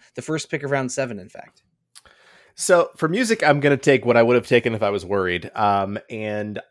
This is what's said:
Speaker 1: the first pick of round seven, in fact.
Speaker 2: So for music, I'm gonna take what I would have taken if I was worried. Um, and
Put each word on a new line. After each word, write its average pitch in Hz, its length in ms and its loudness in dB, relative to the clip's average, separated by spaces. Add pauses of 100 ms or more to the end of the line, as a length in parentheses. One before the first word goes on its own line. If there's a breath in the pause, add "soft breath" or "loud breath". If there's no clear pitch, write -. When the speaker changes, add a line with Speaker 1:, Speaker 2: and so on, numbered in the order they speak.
(160 soft breath)
Speaker 1:
the 123 60 -12
first 156 280 -6
pick 143 140 -6
of 135 80 -4
round 131 200 -2
seven, 120 280 -6
in 92 100 -18
fact. - 340 -20 (920 soft breath)
Speaker 2:
So 175 400 2
for 165 120 -2
music, 220 360 0
I'm 147 160 4
gonna 143 180 2
take 131 260 2
what 117 140 4
I 117 60 6
would 120 120 4
have 117 120 0
taken 120 260 2
if 107 80 -4
I 101 80 0
was 95 160 -4
worried. 90 480 -2
Um, 101 460 0 (100)
and 107 500 -8 (120)